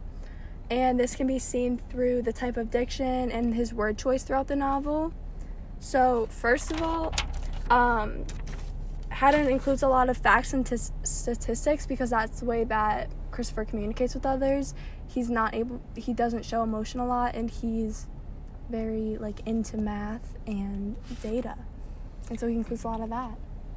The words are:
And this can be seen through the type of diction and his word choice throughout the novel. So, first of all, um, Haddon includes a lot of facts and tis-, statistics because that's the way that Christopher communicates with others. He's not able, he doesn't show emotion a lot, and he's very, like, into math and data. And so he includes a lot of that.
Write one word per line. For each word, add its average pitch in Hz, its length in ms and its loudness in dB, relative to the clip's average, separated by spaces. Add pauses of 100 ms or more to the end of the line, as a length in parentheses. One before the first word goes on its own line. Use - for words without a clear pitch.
(720)
And 254 300 4
this 247 160 2
can 269 100 0
be 262 120 2
seen 247 500 0
through 247 340 2
the 233 100 0
type 247 240 -2
of 226 140 -2
diction 254 600 0
and 233 240 2
his 226 180 0
word 214 240 0
choice 262 280 0
throughout 269 240 0
the 285 80 0
novel. 285 560 0 (680)
So, 254 520 4
first 247 400 2
of 320 120 0
all, 330 320 0 (560)
um, 226 540 4 (840)
Haddon 285 400 6
includes 262 340 4
a 277 60 6
lot 254 220 6
of 240 80 2
facts 226 340 6
and 262 140 4
tis-, - 260 -2 (100)
statistics - 840 0
because 254 240 0
that's 220 300 0
the 240 60 -4
way 233 180 2
that 220 460 2 (200)
Christopher 226 340 -2
communicates 226 500 0
with 269 120 -2
others. 269 480 2 (340)
He's 240 220 -2
not 220 240 2
able, 240 260 -2 (160)
he 233 160 -4
doesn't 233 320 0
show 226 180 0
emotion 220 380 -2
a 247 60 0
lot, 247 280 2
and 226 160 -2
he's 226 560 -2 (640)
very, 220 500 -2
like, 214 280 -6
into 226 320 0
math 208 580 -4 (100)
and 202 480 -4 (260)
data. 226 360 -4 (720)
And 233 100 -6
so 233 80 -2
he 233 80 0
includes 226 300 -4
a 226 40 -4
lot 226 120 -2
of 220 100 -4
that. 240 260 -6 (400)